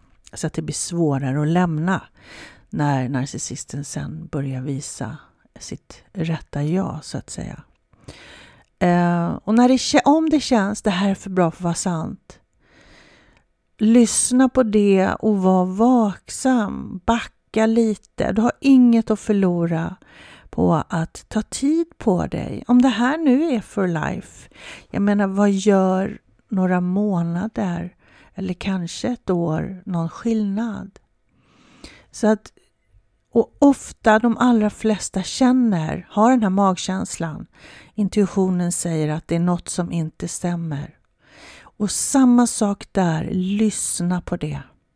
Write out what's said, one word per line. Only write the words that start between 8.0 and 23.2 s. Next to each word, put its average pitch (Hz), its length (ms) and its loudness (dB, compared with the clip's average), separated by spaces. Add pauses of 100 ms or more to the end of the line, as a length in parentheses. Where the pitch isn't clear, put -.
Eh, 175 480 2
och - 260 -4
när 240 140 6
det 262 100 4
kä-, - 280 2
om 320 240 4
det 311 100 2
känns, 208 420 0
det - 80 -2
här 190 200 0
är 190 60 0
för - 140 -12
bra 180 220 2
för - 60 -20
att 180 60 -10
vara 170 100 -2
sant, - 640 -6 (1400)
lyssna 240 720 4
på 262 140 2
det 202 500 4
och 214 240 0
var 185 280 4
vaksam. 208 1400 0
Backa - 600 -2
lite. 226 640 0
Du 214 100 0
har 240 100 2 (100)
inget 247 500 6
att 208 80 0
förlora 175 760 0 (540)
på 170 400 0
att - 380 -6
ta 214 140 -4
tid 320 560 -2
på 175 300 0
dig. - 400 -8
Om 247 140 6
det 262 80 6
här 247 280 0
nu 302 260 2